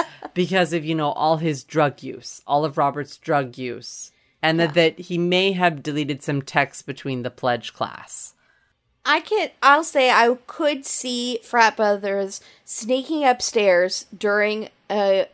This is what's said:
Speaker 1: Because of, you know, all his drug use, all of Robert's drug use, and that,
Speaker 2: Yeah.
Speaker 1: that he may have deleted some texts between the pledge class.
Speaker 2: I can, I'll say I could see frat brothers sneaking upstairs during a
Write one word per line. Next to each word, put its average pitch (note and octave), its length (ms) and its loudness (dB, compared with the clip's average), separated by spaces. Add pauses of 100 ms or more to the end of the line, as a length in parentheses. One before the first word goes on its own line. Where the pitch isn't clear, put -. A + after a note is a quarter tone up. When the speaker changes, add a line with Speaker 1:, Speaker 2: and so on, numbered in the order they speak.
(320)
Speaker 1:
Because F3+ 400 0
of, E3 100 -2
you D#3 120 -4
know, D3+ 180 0
all D#3 240 2
his D#3 260 -2
drug D3 400 0
use, - 440 -14
all D3 180 2
of D3+ 140 -4
Robert's C#3+ 400 -2
drug C#3 400 -2
use, - 520 -12 (320)
and D#3+ 160 2
that, D#3+ 160 2
Speaker 2:
Yeah. E3 140 6
Speaker 1:
that D#3 100 -2
he F3 200 -6
may F3+ 340 2
have F3 300 0
deleted D3 400 -4
some C#3+ 180 -2
texts C#3 400 -2
between C3 420 -8
the A#2+ 80 -6
pledge A#2+ 440 -4
class. - 580 -10 (720)
Speaker 2:
I D4+ 160 0
can, F#4 300 -2 (120)
I'll C#4+ 220 6
say C4 260 2
I A#3 360 4
could D4 400 -2
see B3 580 -6
frat A3 320 4
brothers G3 640 -2 (240)
sneaking C4 600 -2
upstairs G3 800 2 (100)
during G#3 540 0 (220)
a G3 420 2